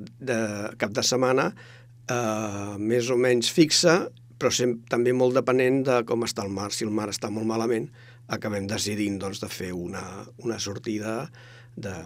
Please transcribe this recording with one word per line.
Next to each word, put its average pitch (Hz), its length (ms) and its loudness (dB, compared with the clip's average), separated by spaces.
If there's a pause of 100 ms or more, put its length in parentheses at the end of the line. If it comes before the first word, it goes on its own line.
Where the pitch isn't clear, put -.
(200)
de 113 580 -4
cap 104 140 -2
de 117 120 -2
setmana, 131 500 2 (540)
eh, 107 720 -2
més 117 300 0
o 127 80 2
menys 123 340 4
fixa, 170 580 4 (280)
però - 140 2
sem-, 123 280 2 (100)
també 123 240 4
molt 127 220 4
depenent 127 500 4
de 123 180 4
com 117 220 0
està 113 180 -4
el 98 60 -4
mar. 98 220 -4
Si - 120 -4
el 107 80 -2
mar 107 180 -2
està 107 220 -6
molt 110 140 -4
malament, 113 440 0 (380)
acabem 101 400 -4
decidint, 104 520 -2
doncs, 98 200 -6
de 104 80 -6
fer 92 260 -8
una, 92 520 -8 (180)
una 113 160 -4
sortida, 107 680 -6 (460)
de, - 160 -8 (140)